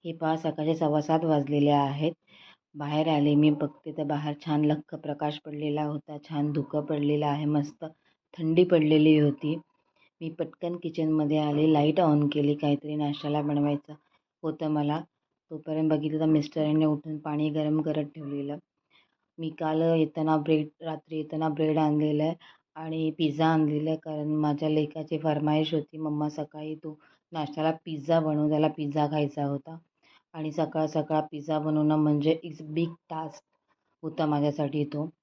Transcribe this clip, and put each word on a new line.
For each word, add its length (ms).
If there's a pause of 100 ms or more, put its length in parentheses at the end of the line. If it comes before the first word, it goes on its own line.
हे 80
पहा, 240
सकाळचे 380
सव्वा 260
सात 220
वाजलेले 460
आहेत. 420 (640)
बाहेर 320
आले, 280
मी 140
बघते 420
तर 120
बाहेर 320 (100)
छान 200
लख्ख 300
प्रकाश 500
पडलेला 380
होता, 340
छान 340
धुकं 300
पडलेलं 440
आहे, 200
मस्त 400 (520)
थंडी 260
पडलेली 560
होती. 360 (680)
मी 80
पटकन 460
किचनमध्ये 600
आले, 360
लाईट 260
on 320
केली, 240
काहीतरी 400
नाश्त्याला 460
बनवायचं 520 (500)
होतं 240
मला. 340 (480)
तोपर्यंत 400
बघितलं 300
तर 60
मिस्टरांनी 600
उठून 320
पाणी 320
गरम 320
करत 240
ठेवलेलं. 520 (800)
मी 120
काल 320
येताना 560
ब्रेड, 300 (140)
रात्री 360
येताना 320
ब्रेड 280
आणलेलं 460
आहे 120 (400)
आणि 360
पिझ्झा 360
आणलेलं 420
आहे, 100
कारण 280
माझ्या 420
लेकाची 480
फरमाईश 560
होती, 240
"मम्मा, 320
सकाळी 460
तू 180 (380)
नाश्त्याला 400
पिझ्झा 480
बनव." 300
त्याला 180
पिझ्झा 400
खायचा 380
होता 320 (560)
आणि 180
सकाळ 340
सकाळ 360 (100)
पिझ्झा 280
बनवणं 360
म्हणजे 480
इट्स 180
बिग 280 (200)
टास्क 320 (600)
होता 240
माझ्यासाठी 580
तो. 260 (140)